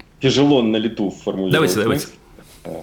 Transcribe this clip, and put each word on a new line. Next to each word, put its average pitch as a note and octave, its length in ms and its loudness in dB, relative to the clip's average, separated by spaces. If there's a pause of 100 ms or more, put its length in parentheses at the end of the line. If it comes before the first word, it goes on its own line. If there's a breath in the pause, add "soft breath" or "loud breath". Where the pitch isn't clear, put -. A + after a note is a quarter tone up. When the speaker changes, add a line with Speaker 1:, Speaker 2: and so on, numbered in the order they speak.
(200)
Speaker 1:
тяжело C3+ 420 4
на A2 140 0
лету A2 340 -2
формулировать F#2+ 420 -4
Speaker 2:
Давайте, G#2+ 280 2
давайте. A2+ 260 -2
Speaker 1:
мысли. - 120 -20 (460)
Э, E2 180 -12